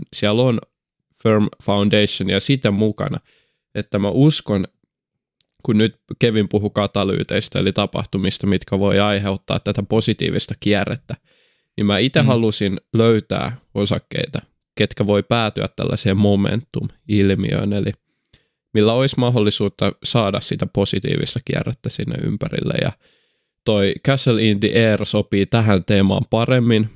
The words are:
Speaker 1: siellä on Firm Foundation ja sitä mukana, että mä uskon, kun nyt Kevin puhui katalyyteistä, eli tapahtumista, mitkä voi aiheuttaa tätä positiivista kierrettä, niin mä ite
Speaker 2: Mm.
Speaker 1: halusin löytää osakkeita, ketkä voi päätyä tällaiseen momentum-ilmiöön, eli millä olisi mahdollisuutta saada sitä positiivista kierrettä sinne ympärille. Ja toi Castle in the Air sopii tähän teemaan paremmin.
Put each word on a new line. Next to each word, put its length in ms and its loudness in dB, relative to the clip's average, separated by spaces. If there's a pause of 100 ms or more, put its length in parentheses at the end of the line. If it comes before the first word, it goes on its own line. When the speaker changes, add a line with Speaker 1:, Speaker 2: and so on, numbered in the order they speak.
(140)
Speaker 1:
siellä 280 0
on 180 2 (640)
Firm 240 4 (160)
Foundation 640 2
ja 100 2
sitä 320 0
mukana, 480 -2 (560)
että 240 -4
mä 100 0
uskon, 580 0 (960)
kun 140 0
nyt 180 2 (240)
Kevin 300 2
puhui 240 -2
katalyyteistä, 840 -2
eli 140 0
tapahtumista, 720 -4
mitkä 320 -2
voi 200 2
aiheuttaa 600 -2
tätä 240 -4
positiivista 760 -2
kierrettä, 560 -2 (640)
niin 80 -2
mä 120 2
ite 240 2
Speaker 2:
Mm. 60 2
Speaker 1:
halusin 520 0 (140)
löytää 640 0 (160)
osakkeita, 680 -4 (340)
ketkä 320 -2
voi 160 2
päätyä 520 -2
tällaiseen 420 0
momentum-ilmiöön, 1600 0
eli 180 -2 (800)
millä 200 2
olisi 260 0
mahdollisuutta 720 0 (120)
saada 380 -2
sitä 240 -4
positiivista 800 -2
kierrettä 440 -6
sinne 340 -6
ympärille. 580 -4
Ja 100 -2 (720)
toi 280 2 (140)
Castle 360 2
in 160 4
the 300 2
Air 160 0
sopii 400 0
tähän 400 2
teemaan 440 2
paremmin. 680 2